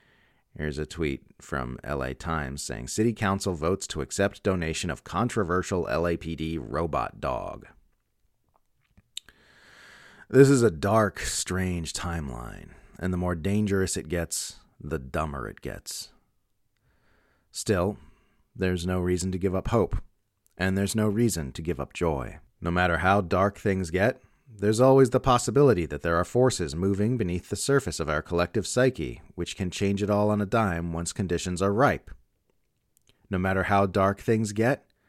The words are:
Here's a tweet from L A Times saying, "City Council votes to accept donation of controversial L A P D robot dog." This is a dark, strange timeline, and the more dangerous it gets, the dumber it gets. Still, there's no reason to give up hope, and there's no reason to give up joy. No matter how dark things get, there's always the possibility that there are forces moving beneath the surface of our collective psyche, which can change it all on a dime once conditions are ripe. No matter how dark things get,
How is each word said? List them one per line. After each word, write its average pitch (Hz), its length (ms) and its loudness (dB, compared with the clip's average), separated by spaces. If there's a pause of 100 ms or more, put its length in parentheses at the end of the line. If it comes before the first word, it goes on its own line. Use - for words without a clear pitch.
(540)
Here's 76 240 -6
a 76 80 -4
tweet 73 380 -4 (160)
from 64 420 -8
L 67 220 -6
A 65 100 -6
Times 71 480 -6
saying, 60 280 -10
"City 110 240 0
Council 98 400 -2
votes 82 340 -2
to 76 140 -6
accept - 420 -2
donation 87 460 -2
of 64 160 -8
controversial 92 840 0
L 82 180 0
A 85 120 0
P 82 180 -6
D 80 220 -4
robot 69 640 -4
dog." 65 440 -6 (2500)
This 135 220 10
is 135 120 6
a 113 80 6
dark, 101 520 2
strange 90 720 -4
timeline, 60 760 -8 (280)
and 92 140 -2
the 90 40 -2
more 90 160 0
dangerous 98 640 0
it 76 140 -8
gets, - 500 -6 (180)
the 76 220 -6
dumber 69 480 -6
it - 140 -14
gets. - 480 -12 (1400)
Still, 98 480 0 (560)
there's 90 320 0
no 92 140 0
reason 90 320 0
to 92 60 -2
give 92 180 0
up - 140 -2
hope, 110 260 2 (600)
and 95 200 0
there's 98 200 0
no 107 100 2
reason 95 460 0
to - 80 -10
give 78 180 -4
up 65 140 -8
joy. 67 460 -2 (200)
No 85 120 -4
matter 90 260 2
how 95 240 2
dark 95 380 0
things 92 320 -2
get, 98 280 2 (280)
there's 107 320 0
always 131 320 8
the 127 80 4
possibility 120 640 4
that 73 160 -6
there 85 140 2
are 87 100 2
forces 104 500 0
moving 101 400 0
beneath 90 340 -4
the 101 60 -6
surface 135 440 0
of 76 100 -4
our 76 140 0
collective 87 420 0
psyche, 101 560 -2 (140)
which - 200 -6
can 92 140 -4
change 98 320 -2
it 101 80 0
all 104 220 2
on 104 100 0
a 101 60 -2
dime 87 440 0
once 82 220 -4
conditions 90 480 -2
are 101 100 2
ripe. 107 380 0 (1200)
No 98 80 -2
matter 95 280 0
how 101 200 4
dark 98 340 2
things 110 340 0
get, 113 360 0 (200)